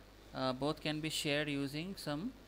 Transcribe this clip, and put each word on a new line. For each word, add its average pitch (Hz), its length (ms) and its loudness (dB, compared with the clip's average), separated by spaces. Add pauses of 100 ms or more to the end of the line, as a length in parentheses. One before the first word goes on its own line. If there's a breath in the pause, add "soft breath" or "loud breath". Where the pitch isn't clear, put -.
(340)
uh, 131 180 4
both 139 280 2
can 151 200 0
be 156 100 0
shared 151 380 2
using 147 500 0
some, 160 340 -2 (160)